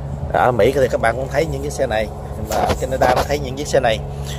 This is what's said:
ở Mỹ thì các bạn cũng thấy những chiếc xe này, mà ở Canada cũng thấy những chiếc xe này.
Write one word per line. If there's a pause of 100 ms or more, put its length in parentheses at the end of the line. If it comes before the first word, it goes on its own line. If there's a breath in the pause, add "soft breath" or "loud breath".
(340)
ở
Mỹ
thì
các
bạn
cũng
thấy
những
chiếc
xe
này, (420)
mà
ở
Canada
cũng
thấy
những
chiếc
xe
này. (400 loud breath)